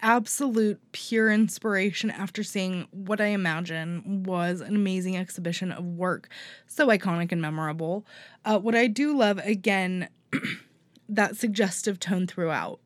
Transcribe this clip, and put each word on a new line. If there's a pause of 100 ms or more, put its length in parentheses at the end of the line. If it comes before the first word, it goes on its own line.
absolute (120)
pure
inspiration
after
seeing
what
I
imagine
was
an
amazing
exhibition
of
work. (380)
So
iconic
and
memorable. (400)
Uh,
what
I
do
love,
again,
<clears throat> (920)
that
suggestive
tone
throughout.